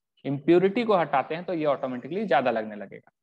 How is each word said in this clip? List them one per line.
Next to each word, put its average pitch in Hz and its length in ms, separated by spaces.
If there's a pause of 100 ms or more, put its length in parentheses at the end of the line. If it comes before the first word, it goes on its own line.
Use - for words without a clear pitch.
(240)
इम्प्योरिटी 175 600
को 214 120
हटाते 143 380
हैं 175 100
तो 185 100
ये 156 120
ऑटोमेटिकली 135 600
ज्यादा 139 240
लगने 110 260
लगेगा, - 340 (120)